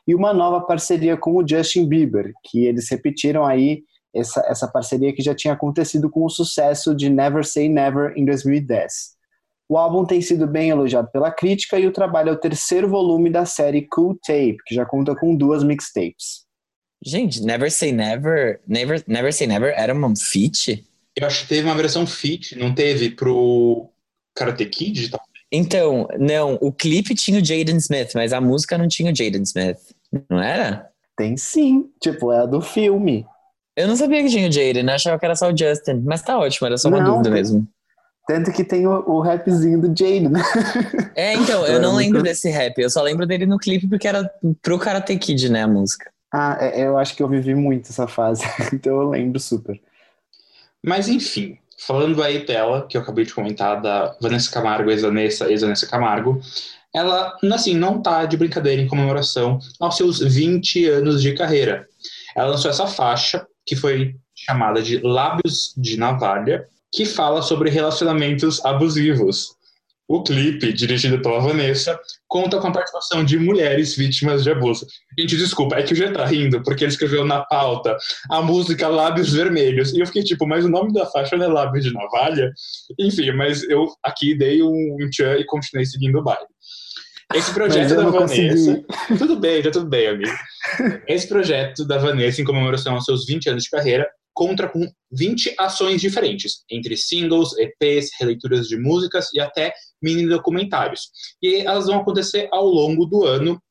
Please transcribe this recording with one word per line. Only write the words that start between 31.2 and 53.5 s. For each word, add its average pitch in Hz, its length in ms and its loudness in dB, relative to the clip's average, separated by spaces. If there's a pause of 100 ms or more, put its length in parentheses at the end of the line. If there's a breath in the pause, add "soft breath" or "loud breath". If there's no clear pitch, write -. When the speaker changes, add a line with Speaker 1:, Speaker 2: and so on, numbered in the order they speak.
Speaker 1:
sim, 269 540 2 (120)
tipo, 147 300 -2
é 120 100 4
a 123 40 2
do 135 160 0
filme. 196 640 0 (500)
Speaker 2:
Eu 175 120 0
não 226 80 2
sabia 294 260 2
que 277 80 2
tinha 208 180 2
o 165 40 2
Jaden, 131 340 2
eu 131 80 0
achava 160 240 0
que 165 80 -4
era 170 100 0
só 175 140 2
o 165 80 2
Justin, 147 480 0
mas 160 160 -2
tá 254 160 -2
ótimo, 135 300 0
era 120 100 0
só 120 120 2
uma 185 100 4
Speaker 1:
Não, - 120 4
Speaker 2:
dúvida 113 180 2
Speaker 1:
tem, 107 40 2
Speaker 2:
mesmo. 107 340 2 (600)
Speaker 1:
tanto 165 240 0
que 185 120 -2
tem 180 220 0
o, 190 60 2 (180)
o 160 120 2
rapzinho 170 600 2
do 180 60 4
Jaden. 175 440 2 (440)
<laughs> - 400 -2
Speaker 2:
É, 196 180 0
então, 220 320 2
eu 151 80 2
Speaker 1:
Era - 60 4
Speaker 2:
não 185 140 4
Speaker 1:
muito 202 120 4
Speaker 2:
lembro 208 180 4
desse 170 260 0
rap, 139 280 -2
eu 127 120 2
só 156 120 0
lembro 160 240 0
dele 180 200 0
no 196 120 4
clipe 190 300 0
porque 202 200 0
era 196 220 -2 (320)
pro 175 160 0
Karate 190 400 -2
Kid, 131 320 0
né, 113 140 2
a 110 40 2
música. 98 440 0 (200)
Speaker 1:
Ah, 143 300 -2
é, 131 220 -2
eu 135 140 2
acho 135 180 0
que 151 80 -2
eu 135 40 0
vivi 135 280 0
muito 135 340 0
essa 123 180 -4
fase, 113 360 -2 (160)
<laughs> 113 120 -4
então 135 300 0
eu 143 80 0
lembro 127 300 -2
super. 113 420 -6 (1040 soft breath)
Speaker 3:
Mas 196 240 0
enfim, - 480 -2 (280)
falando 151 360 0
aí 143 240 -2
dela, 120 420 -2
que - 80 -8
eu 120 60 0
acabei 113 240 -2
de - 80 -10
comentar, 104 480 -2